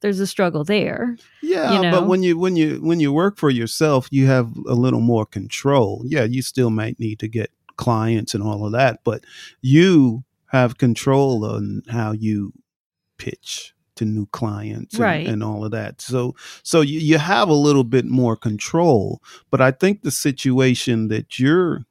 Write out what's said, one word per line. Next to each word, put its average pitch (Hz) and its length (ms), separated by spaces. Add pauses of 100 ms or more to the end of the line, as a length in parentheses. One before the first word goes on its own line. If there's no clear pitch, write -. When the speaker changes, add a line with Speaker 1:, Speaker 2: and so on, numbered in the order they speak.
Speaker 1:
there's 202 180
a 196 60
struggle 170 380
there, 214 520 (240)
Speaker 2:
Yeah, 311 320
Speaker 1:
you 190 180
Speaker 2:
but 180 120
Speaker 1:
know? - 40
Speaker 2:
when 185 180
you, 175 120
when 180 200
you, 151 260
when 170 180
you 143 120
work 185 260
for 151 100
yourself, 131 640
you 135 160
have 123 280 (140)
a 123 60
little 123 260
more 113 240
control. 110 800
Yeah, 139 200
you 123 180
still 123 260
might 110 320
need 107 200
to 110 80
get 110 220 (260)
clients 113 580
and 101 80
all 104 240
of 104 60
that, 123 320
but 107 200 (380)
you 135 640 (220)
have 127 320
control 135 680
on 104 420
how 113 240
you 107 400 (680)
pitch - 540 (220)
to 113 100
new 107 220
clients 107 680
and, 233 100
Speaker 1:
Right. 160 240
Speaker 2:
and 107 160
all 107 200
of 107 60
that. 107 300
So, 123 340 (300)
so 165 160
you, 147 180
you 156 200
have 196 300
a 156 60
little 143 300
bit 120 220
more 120 280
control, 117 880 (300)
but 131 80
I 131 100
think 196 320
the 147 80
situation 127 1000
that 110 300
you're 147 520